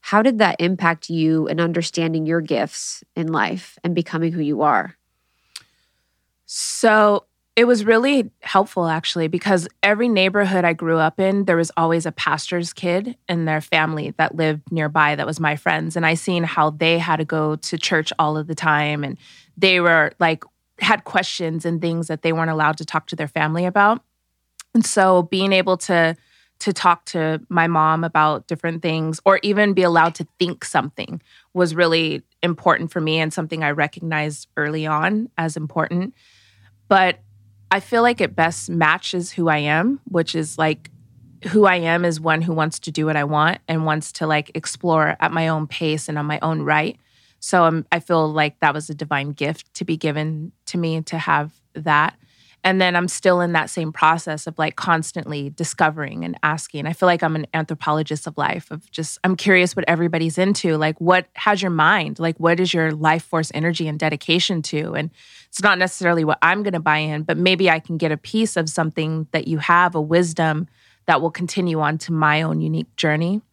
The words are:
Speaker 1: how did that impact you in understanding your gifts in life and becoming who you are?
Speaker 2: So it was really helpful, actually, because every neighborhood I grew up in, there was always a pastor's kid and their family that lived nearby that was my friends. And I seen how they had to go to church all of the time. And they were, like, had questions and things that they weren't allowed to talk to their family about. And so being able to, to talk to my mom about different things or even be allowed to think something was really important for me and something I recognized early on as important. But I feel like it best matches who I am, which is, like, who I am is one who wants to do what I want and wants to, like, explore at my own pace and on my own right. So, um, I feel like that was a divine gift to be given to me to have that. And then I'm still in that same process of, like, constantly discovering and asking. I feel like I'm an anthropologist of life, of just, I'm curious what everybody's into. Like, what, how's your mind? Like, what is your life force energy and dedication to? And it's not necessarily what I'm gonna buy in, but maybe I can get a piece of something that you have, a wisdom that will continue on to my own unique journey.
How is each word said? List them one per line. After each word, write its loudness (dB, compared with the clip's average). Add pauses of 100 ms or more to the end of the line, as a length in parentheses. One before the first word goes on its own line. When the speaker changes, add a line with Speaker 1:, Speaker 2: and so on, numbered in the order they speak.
Speaker 1:
how 2
did 2
that 4
impact 0
you 2
in -2
understanding -2
your 0
gifts -6 (120)
in -4
life -4
and -2
becoming -2
who -4
you -2
are? 0 (1500)
Speaker 2:
So 2 (300)
it 6
was 2
really 2 (120)
helpful, 0
actually, -2
because 0 (140)
every 2
neighborhood 2
I 2
grew 0
up 0
in, 0
there 2
was 0
always 0
a -4
pastor's -4
kid -4 (140)
and -2
their -2
family -2
that 0
lived -2
nearby 2
that -4
was -6
my 0
friends. -2
And 0
I 2
seen -2
how 0
they 2
had 0
to 0
go -2
to -8
church 0
all 2
of -6
the -6
time. 0
And -8 (400)
they 4
were, 4
like, 2 (360)
had 0
questions -4
and -2
things -2
that -6
they 2
weren't 0
allowed 0
to -10
talk -4
to -8
their -6
family 0
about. 2 (680)
And 4
so 4
being 0
able 2
to, 2 (420)
to -2
talk 2
to -2
my 2
mom 2
about 0
different -6
things -2
or 6
even 2
be 4
allowed 4
to -8 (120)
think -2
something -4 (320)
was 2
really 2 (220)
important 0
for -4
me 0
and -2
something -6
I 0
recognized -4
early -2
on -2
as -4
important. -4 (760)
But 4 (520)
I 2
feel 0
like 2
it -2
best -2
matches 0
who -2
I 2
am, 0
which -2
is, -6
like, -2 (580)
who 4
I 6
am 2
is 0
one 0
who -2
wants -2
to -10
do -2
what 0
I 0
want 0
and -2
wants -2
to, -4
like, -2
explore 0
at 0
my -2
own -2
pace -4
and -6
on -4
my -4
own -2
right. 0 (420)
So, 2
um, 0
I 0
feel 0
like -2
that 2
was -8
a -8
divine -4
gift -6
to -8
be -2
given -4 (160)
to -6
me -2
to -8
have -2 (200)
that. 0 (460)
And 2
then 2
I'm 0
still 2
in 0
that 0
same -6
process 0
of, -12
like, -2
constantly -4
discovering -2
and -6
asking. -4
I -4
feel 0
like 4
I'm 0
an -4
anthropologist -4
of -10
life, -4
of -16
just, -10
I'm 2
curious 4
what -4
everybody's 0
into. 2
Like, -2
what, 4
how's 2
your 0
mind? 2
Like, -2
what 4
is 0
your 2
life 0
force -4
energy -2
and -6
dedication -2
to? -6
And -6 (360)
it's -12
not 4
necessarily 0
what 0
I'm 2
gonna -4
buy 0
in, -4
but -2
maybe 4
I 2
can -8
get 0
a -2
piece -2
of -2
something -4
that -4
you -2
have, 4
a -2
wisdom 0 (380)
that 4
will 0
continue -2
on 0
to -6
my 2
own -2
unique -4
journey. -2